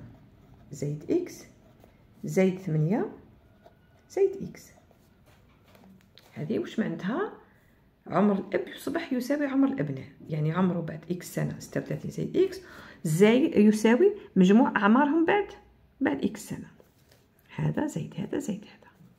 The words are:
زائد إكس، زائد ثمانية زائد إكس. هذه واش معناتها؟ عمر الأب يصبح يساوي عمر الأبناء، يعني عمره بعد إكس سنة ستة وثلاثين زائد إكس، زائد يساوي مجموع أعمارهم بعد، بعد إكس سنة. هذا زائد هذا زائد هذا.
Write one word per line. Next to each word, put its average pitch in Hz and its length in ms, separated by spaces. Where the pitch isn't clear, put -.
زائد 147 400
إكس، - 320
زائد 185 360
ثمانية 175 520
زائد - 400
إكس. - 220
هذه 151 260
واش - 200
معناتها؟ 220 540
عمر 196 320
الأب - 280
يصبح - 460
يساوي 285 320
عمر 269 220
الأبناء، 135 400
يعني 151 220
عمره 175 280
بعد 156 320
إكس - 240
سنة 151 240
ستة - 220
وثلاثين - 300
زائد - 260
إكس، 381 200
زائد 214 520
يساوي 226 600
مجموع 196 400
أعمارهم 277 500
بعد، 403 220
بعد - 240
إكس - 240
سنة. - 180
هذا 156 320
زائد 156 300
هذا - 220
زائد - 260
هذا. - 260